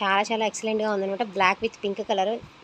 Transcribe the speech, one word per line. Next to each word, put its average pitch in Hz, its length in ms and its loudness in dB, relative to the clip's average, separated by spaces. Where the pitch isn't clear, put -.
చాలా 196 180 2
చాలా 220 240 -2
ఎక్సలెంట్‌గా 214 480 -2
ఉందన్నమాట. 196 300 -2
Black 196 380 4
with 220 140 -4
pink 202 140 -4
color, 208 280 0